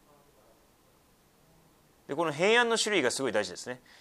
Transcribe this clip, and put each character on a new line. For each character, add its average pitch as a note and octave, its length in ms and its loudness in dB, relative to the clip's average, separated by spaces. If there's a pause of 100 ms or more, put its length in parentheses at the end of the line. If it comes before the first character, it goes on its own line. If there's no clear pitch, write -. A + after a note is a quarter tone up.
(2000)
で、 D3 80 -8
こ E3 100 -2
の D#3 80 -4
平 G#3 280 4
安 A#3+ 80 2
の A3+ 80 0
種 G#3 180 0
類 E3+ 80 2
が A#2+ 80 2
す - 100 -6
ご C3 80 0
い - 20 -8
大 G#2 140 0
事 F#2 60 -10
で E2+ 60 -14
す - 100 -14
ね。 B2+ 120 -10 (220)